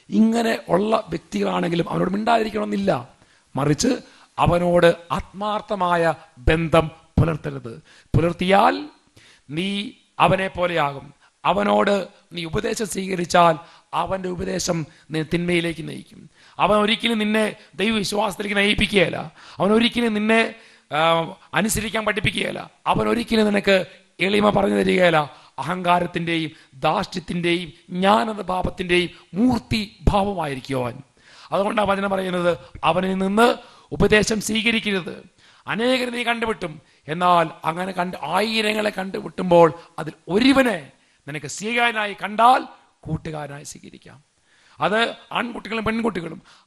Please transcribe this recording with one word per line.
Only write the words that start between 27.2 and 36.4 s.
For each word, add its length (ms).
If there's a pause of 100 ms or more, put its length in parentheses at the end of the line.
ജ്ഞാനത 520
ഭാവത്തിൻ്റെയും 680 (240)
മൂർത്തി 640 (120)
ഭാവമായിരിക്കും 760
അവൻ. 180 (500)
അതുകൊണ്ടാണ് 360
വചനം 220
പറയുന്നത്, 480 (260)
"അവനിൽ 300
നിന്ന് 400 (380)
ഉപദേശം 480
സ്വീകരിക്കരുത്." 800 (440)
അനേകരെ 440
നീ 120
കണ്ടുമുട്ടും, 600 (260)